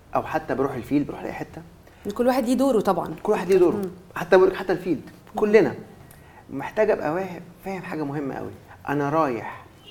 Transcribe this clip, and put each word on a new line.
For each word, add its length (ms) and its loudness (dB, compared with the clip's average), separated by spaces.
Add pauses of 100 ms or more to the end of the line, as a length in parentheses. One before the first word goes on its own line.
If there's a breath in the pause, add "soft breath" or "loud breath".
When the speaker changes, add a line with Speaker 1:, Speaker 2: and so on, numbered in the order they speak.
(140)
Speaker 1:
أو 80 0
حتى 320 -4
بروح 200 0
الفيلد، 320 -2
بروح 160 -12
لأي 100 -8
حتة. 300 -12 (520 loud breath)
Speaker 2:
كل 120 0
واحد 180 4
ليه 100 2
دوره 260 4
طبعًا. 420 0
Speaker 1:
كل 100 0
واحد 160 -2
ليه 100 6
دوره. 180 6
Speaker 2:
مم. 140 -4 (240)
Speaker 1:
حتى 220 4
بقول 140 8
لك 60 -2
حتى 160 -2
الفيلد، 340 -2
Speaker 2:
مم. 340 -12
Speaker 1:
كلنا 340 4 (760 loud breath)
محتاج 400 -2
أبقى 240 -2
واهم-، 500 -10
فاهم 180 -8
حاجة 220 -8
مهمة 300 -6
قوي. 160 -10 (380 loud breath)
أنا 220 0
رايح 540 -2 (260)